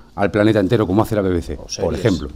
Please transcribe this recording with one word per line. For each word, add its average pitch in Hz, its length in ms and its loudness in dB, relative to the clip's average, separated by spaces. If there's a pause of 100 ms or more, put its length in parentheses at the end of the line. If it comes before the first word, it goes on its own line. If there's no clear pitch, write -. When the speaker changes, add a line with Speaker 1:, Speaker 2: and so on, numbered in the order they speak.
(140)
Speaker 1:
al 98 160 -2
planeta 107 300 4
entero, 104 260 2
como 95 160 2
hace 107 120 -4
la 104 80 0
B 95 80 0
B 87 100 0
C, 78 140 -10
Speaker 2:
O - 80 -12
Speaker 1:
por - 80 -18
Speaker 2:
series. 85 300 -4
Speaker 1:
ejemplo. 82 360 0